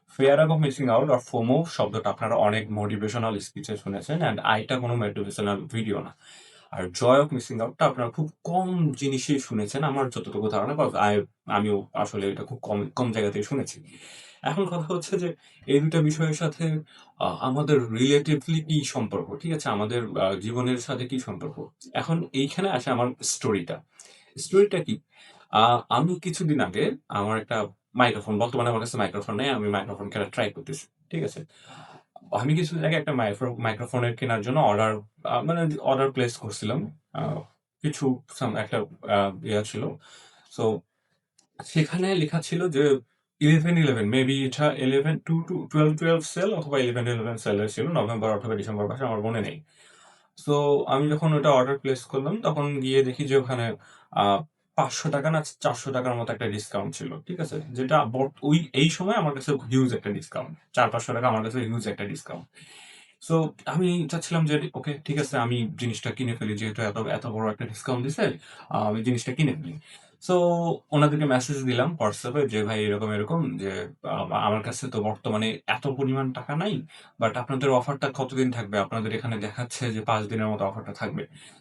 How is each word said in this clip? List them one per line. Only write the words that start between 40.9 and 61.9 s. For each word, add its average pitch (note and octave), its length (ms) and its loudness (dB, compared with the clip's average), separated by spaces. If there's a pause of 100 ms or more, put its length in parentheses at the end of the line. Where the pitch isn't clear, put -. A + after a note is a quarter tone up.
সেখানে F3+ 500 2
লেখা D#3+ 280 0
ছিল F3 260 -2
যে C#3 300 4 (420)
ইলেভেন E3 380 6
ইলেভেন, A2+ 320 4
maybe C3 360 4
এটা C#3+ 260 2
ইলেভেন C#3 460 2
টু E3 240 0
টু, E3 300 -4
টুয়েলভ D3+ 260 6
টুয়েলভ E3 220 4
সেল F#3+ 340 -2
অথবা C#3+ 240 0
ইলেভেন A#2+ 280 2
ইলেভেন A#2 300 -2
সেল G#2+ 320 0
ছিল, A2+ 180 -2
নভেম্বর A2 520 0
অথবা A2 180 -2
ডিসেম্বর G#2 320 -2
মাসে, C3 160 -4
আমার A2 160 -2
মনে A2+ 200 -2
নেই। - 220 -6 (840)
So, C#3+ 380 4
আমি C#3 260 2
যখন D#3 220 2
ওটা D3 180 4
অর্ডার C3+ 280 6
প্লেস C3 260 -2
করলাম, D3+ 360 -2
তখন D3 400 0
গিয়ে C3 220 4
দেখি C3 220 0
যে C3+ 120 2
ওখানে, A#2+ 400 0 (340)
আহ, G2+ 320 4 (320)
পাঁচশো D3 360 0
টাকা C#3+ 200 0
না D#3 120 2 (180)
চারশো B2+ 320 -2
টাকার B2+ 220 0
মতো A#2+ 180 -4
একটা A2 160 -4
ডিসকাউন্ট G2+ 480 -4
ছিল, - 240 -10
ঠিক F3 200 -10
আছে? D3+ 200 -4 (120)
যেটা C3 320 2
বর্ত-, C3 380 -2
ওই, D#3 300 4
এই D3+ 180 4
সময় G3 240 -2
আমার D#3 200 0
কাছে C#3 180 -4
হিউজ B2 420 2
একটা G#2 160 -4
ডিসকাউন্ট, - 480 -8 (140)
চার A#2+ 180 4
পাঁচশো - 220 -4
টাকা A#2+ 160 0
আমার A2 160 0
কাছে A#2 160 -4
হিউজ A2 280 -4
একটা G2+ 160 -6